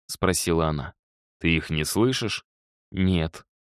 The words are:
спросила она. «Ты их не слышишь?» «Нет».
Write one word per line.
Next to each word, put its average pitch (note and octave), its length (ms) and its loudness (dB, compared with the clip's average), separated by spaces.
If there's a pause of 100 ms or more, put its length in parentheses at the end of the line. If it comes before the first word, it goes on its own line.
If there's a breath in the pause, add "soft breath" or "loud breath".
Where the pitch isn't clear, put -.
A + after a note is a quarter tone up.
спросила F2 600 0
она. D#2 280 -4 (440)
«Ты E2+ 160 2
их D#2 140 -2
не D#2 160 -2
слышишь?» A#2+ 600 -2 (460)
«Нет». F#2 540 0 (240)